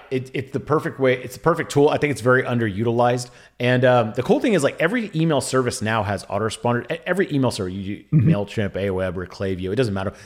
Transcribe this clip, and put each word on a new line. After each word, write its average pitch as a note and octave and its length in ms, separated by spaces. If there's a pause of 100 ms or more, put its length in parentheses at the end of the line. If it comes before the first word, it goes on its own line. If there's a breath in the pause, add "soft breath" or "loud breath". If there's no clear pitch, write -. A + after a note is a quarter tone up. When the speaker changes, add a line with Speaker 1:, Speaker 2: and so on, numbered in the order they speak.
(100)
Speaker 1:
it, C3 220
it's C#3+ 200
the C3+ 80
perfect D3+ 380
way. B2+ 240
It's A#2+ 120
the - 80
perfect D#3+ 280
tool. C#3+ 200
I C#3 80
think D3 120
it's B2+ 120
very B2+ 200
underutilized. A#2+ 840 (320 loud breath)
And, B2 240
um, A#2+ 320
the B2+ 60
cool A#3+ 180
thing B3 140
is, D3+ 100
like, C3 160
every G#3 340
email D#3 280
service C3 400
now A2 200
has G2 220
autoresponder. A2 640
E-, D#3 140
every F3+ 260
email C3+ 200
service, F#2 240
you G2 220
do - 80 (120)
Speaker 2:
Mm-hmm. C#3 140
Speaker 1:
MailChimp, G#2 400
Aweber, F#2 580
Klaviyo, F#2 420
it G2+ 60
doesn't A#2 160
matter. F#2+ 220 (120 loud breath)